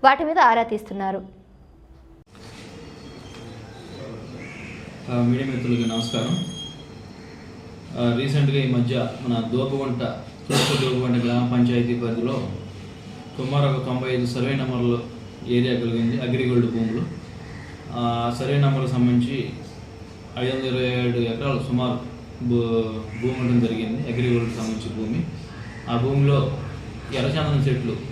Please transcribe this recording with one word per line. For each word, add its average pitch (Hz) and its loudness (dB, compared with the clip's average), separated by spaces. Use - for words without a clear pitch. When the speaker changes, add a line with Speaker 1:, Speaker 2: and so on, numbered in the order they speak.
Speaker 1:
వాటి 277 8
మీద 320 2
ఆరా 233 8
తీస్తున్నారు. 196 -4
Speaker 2:
ఆ, 123 -2
మీడియా 123 4
మిత్రులకి 120 2
నమస్కారం. 117 0
ఆ, 120 4
రీసెంట్గా 139 4
ఈ 123 2
మధ్య 120 2
మన 113 0
దోపగుంట, 135 0
తూర్పు 139 2
దోపగుంట 123 2
గ్రామ 120 2
పంచాయతీ 120 4
పరిధిలో 117 -2
సుమారు 139 2
ఒక 127 0
తొంభై 127 0
ఐదు 123 2
సర్వే 131 0
నెంబర్లు 120 2
ఏరియా 123 4
కలిగింది 117 2
అగ్రిగోల్డ్ 123 4
భూములు. 113 0
ఆ 120 0
సర్వే 139 2
నెంబర్కి 135 4
సంబంధించి 123 4
ఐదు 127 0
వందల 131 -4
ఇరవై 127 0
ఏడు 123 0
ఎకరాలు 120 0
సుమారు 123 0
భూ-, 113 0
భూమి 127 0
ఉండడం 120 4
జరిగింది, 113 0
అగ్రిగోల్డ్కి 117 2
సంబంధించి 107 -4
భూమి. 113 -2
ఆ 120 2
భూమిలో 139 4
ఎర్రచందనం 143 2
చెట్లు 117 0